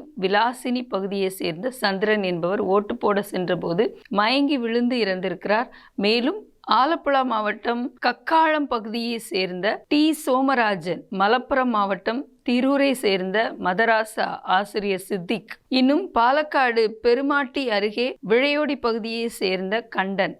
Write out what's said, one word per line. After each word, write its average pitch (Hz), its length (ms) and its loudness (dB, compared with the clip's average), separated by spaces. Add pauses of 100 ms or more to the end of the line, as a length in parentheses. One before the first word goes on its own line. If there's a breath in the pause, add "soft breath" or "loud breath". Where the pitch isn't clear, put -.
(240)
விலாசினி 247 600 0 (100)
பகுதியை 190 360 -2 (100)
சேர்ந்த 185 420 -6
சந்திரன் 202 500 0
என்பவர் 180 320 -2 (120)
ஓட்டு 208 280 -2
போட 202 160 2 (120)
சென்றபோது 175 540 0 (340 loud breath)
மயங்கி 277 440 2
விழுந்து 240 400 0
இறந்திருக்கிறார். 190 640 -2 (380 loud breath)
மேலும் 240 340 2 (380)
ஆலப்புழா 285 420 2 (100)
மாவட்டம் 226 500 -2 (240)
கக்காளம் 311 680 2
பகுதியை 233 440 -4 (140)
சேர்ந்த 185 360 -2 (260)
டி 302 100 6 (220)
சோமராஜன், 240 760 0 (200)
மலப்புரம் 247 560 2
மாவட்டம் 202 440 -2 (260)
திரூரை 269 440 2 (120)
சேர்ந்த 190 360 0 (260)
மதராசா 220 640 0 (300)
ஆசிரியர் 202 500 -2
சித்திக், 196 460 -4 (260)
இன்னும் 285 260 4 (120)
பாலக்காடு 247 640 2 (220)
பெருமாட்டி 277 580 0 (140)
அருகே 214 300 0 (240)
விழையோடி 285 460 2 (100)
பகுதியை 226 400 -2 (140)
சேர்ந்த 190 340 -2 (200)
கண்டன், 190 460 -2